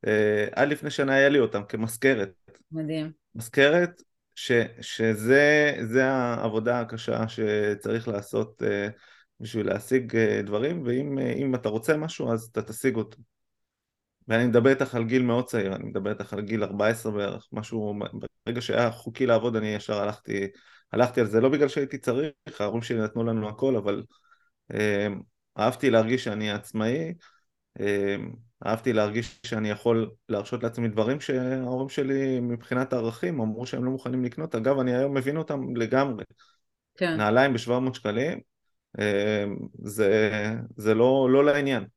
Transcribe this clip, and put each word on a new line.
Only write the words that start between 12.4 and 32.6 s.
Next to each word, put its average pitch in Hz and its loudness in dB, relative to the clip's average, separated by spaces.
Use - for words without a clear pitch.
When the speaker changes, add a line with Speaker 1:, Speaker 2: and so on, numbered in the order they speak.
Speaker 1:
אתה 110 -4
תשיג 113 -2
אותו. 110 -6
ואני 117 2
מדבר 120 6
איתך 131 2
על 113 0
גיל 123 2
מאוד 123 2
צעיר, 98 -2
אני - -10
מדבר 104 -6
איתך 101 -8
על 104 -6
גיל 107 -2
ארבע 101 0
עשרה 113 0
בערך, 98 -6
משהו, 107 -6
ברגע 120 -4
שהיה 113 2
חוקי 117 -4
לעבוד, 117 2
אני 107 0
ישר 104 -4
הלכתי, 101 -4
הלכתי 120 2
על 110 4
זה, 107 4
לא 131 4
בגלל 143 2
שהייתי 139 -4
צריך, 135 -2
ההורים 104 -2
שלי 117 -4
נתנו 110 -2
לנו 110 -2
הכל, 127 0
אבל, 101 -2
אה, 104 0
אהבתי 120 2
להרגיש 113 4
שאני 107 -4
עצמאי, 117 -4
אה, 101 0
אהבתי 113 0
להרגיש 107 -2
שאני 107 -4
יכול 113 0
להרשות 110 -4
לעצמי 117 -4
דברים 113 0
שההורים 127 -4
שלי 135 -2
מבחינת 123 -4